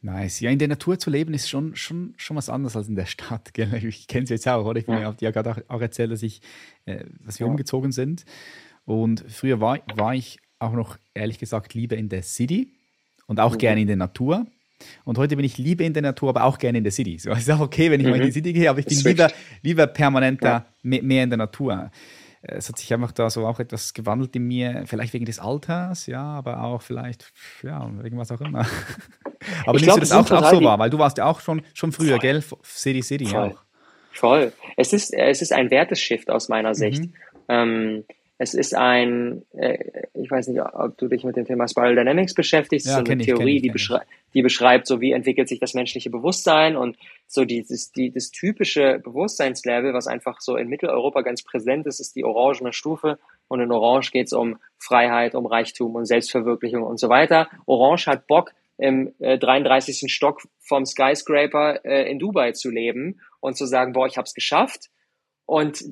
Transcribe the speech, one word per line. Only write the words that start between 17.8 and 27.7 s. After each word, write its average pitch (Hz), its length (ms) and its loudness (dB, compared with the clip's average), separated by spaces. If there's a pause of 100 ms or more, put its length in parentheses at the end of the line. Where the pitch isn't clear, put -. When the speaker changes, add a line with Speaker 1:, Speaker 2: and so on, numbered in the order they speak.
Speaker 1:
wenn 143 100 4
ich 131 60 2
mal 123 100 4
in 123 60 2
die 135 60 4
Speaker 2:
Mhm. 123 40 0
Speaker 1:
City 156 200 -4
gehe, 170 160 4
aber 135 120 2
ich 139 60 -4
bin 147 120 2
Speaker 2:
Switched. 165 200 4
Speaker 1:
lieber, 165 140 6 (300)
lieber 160 240 4
permanenter, 131 640 2
Speaker 2:
Ja. 117 180 0 (160)
Speaker 1:
me-, 127 200 0
mehr 131 220 2
in 123 60 -2
der 120 80 0
Natur. 107 520 -4 (520)
Äh, - 140 -14
es - 120 -12
hat 117 100 -14
sich - 140 -6
einfach 120 200 -2
da 113 180 0
so 110 160 -4
auch 113 120 -4
etwas 120 360 -8
gewandelt 127 420 -4
in 123 100 -4
mir, 123 380 -4
vielleicht 120 300 -8
wegen 120 100 -4
des 113 140 -8
Alters, 170 680 -6
ja, 127 160 -10
aber 127 400 -8
auch 120 200 -6
vielleicht, 123 500 -12 (300)
ja, 135 280 -10 (120)